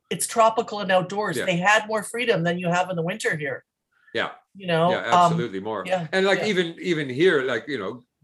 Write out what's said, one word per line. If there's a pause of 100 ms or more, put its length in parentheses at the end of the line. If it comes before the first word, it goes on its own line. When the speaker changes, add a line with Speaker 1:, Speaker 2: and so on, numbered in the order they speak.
(100)
Speaker 1:
it's
tropical
and
outdoors.
Speaker 2:
Yeah.
Speaker 1:
They
had
more
freedom
than
you
have
in
the
winter
here. (520)
Speaker 2:
Yeah. (260)
Speaker 1:
You
know,
Speaker 2:
Yeah,
Speaker 1:
um, (180)
Speaker 2:
absolutely
more.
Speaker 1:
yeah,
Speaker 2:
And,
like,
Speaker 1:
yeah.
Speaker 2:
even,
even
here,
like,
you
know, (220)